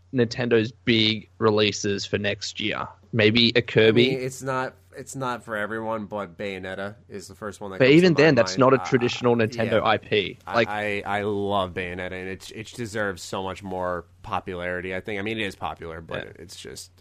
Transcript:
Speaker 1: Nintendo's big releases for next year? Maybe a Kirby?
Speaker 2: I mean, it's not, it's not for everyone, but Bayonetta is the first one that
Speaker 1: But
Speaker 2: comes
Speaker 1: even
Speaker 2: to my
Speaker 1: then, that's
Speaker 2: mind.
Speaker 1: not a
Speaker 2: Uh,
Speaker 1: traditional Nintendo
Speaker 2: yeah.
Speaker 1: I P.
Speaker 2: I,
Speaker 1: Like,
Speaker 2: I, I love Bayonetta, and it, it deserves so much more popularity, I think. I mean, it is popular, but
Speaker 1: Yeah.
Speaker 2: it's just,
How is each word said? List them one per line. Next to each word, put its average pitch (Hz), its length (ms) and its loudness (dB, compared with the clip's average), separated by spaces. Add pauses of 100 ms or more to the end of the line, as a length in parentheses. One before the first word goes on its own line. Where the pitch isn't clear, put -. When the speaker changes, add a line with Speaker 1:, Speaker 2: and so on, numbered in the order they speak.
(140)
Speaker 1:
Nintendo's 117 580 2
big 110 640 0
releases 104 720 0
for - 100 -2
next 101 420 -6
year? 82 300 -6 (240)
Maybe 113 420 4
a 120 80 2
Kirby? 117 440 6
Speaker 2:
I 127 80 0
mean, 131 100 -4
it's 131 180 -10
not, 131 320 -4 (220)
it's 135 180 -16
not 123 300 -6
for 113 120 -6
everyone, 110 500 -4
but 98 300 -8
Bayonetta 98 600 -8 (120)
is 98 200 -14
the 98 80 -20
first 104 240 -12
one 101 100 -10
that 95 80 -6
Speaker 1:
But 131 80 4
Speaker 2:
comes 143 100 8
Speaker 1:
even 175 200 8
Speaker 2:
to 139 60 6
my 151 40 8
Speaker 1:
then, 156 80 6
that's 110 180 4
Speaker 2:
mind. 95 60 6
Speaker 1:
not 131 160 8
a - 80 4
Speaker 2:
Uh, - 40 -8
Speaker 1:
traditional 120 500 2
Nintendo 113 440 0
Speaker 2:
yeah. 76 40 0
Speaker 1:
I 110 140 4
P. 95 480 -2
Speaker 2:
I, 87 80 -6
Speaker 1:
Like, 113 140 2
Speaker 2:
I, 104 380 -4
I 101 160 -2
love 101 520 -2
Bayonetta, 90 380 -8
and 92 160 -10
it, 95 240 -12
it 107 220 -14
deserves 104 480 -6
so 101 220 -6
much 92 180 -8
more 90 420 -6 (180)
popularity, 90 720 -6
I 92 40 -8
think. 104 200 -8
I - 20 -6
mean, 110 160 -6
it 110 80 -4
is 92 80 -8
popular, 80 460 -10
but 82 240 -10
Speaker 1:
Yeah. - 60 -16 (100)
Speaker 2:
it's - 160 -18
just, - 340 -16 (100)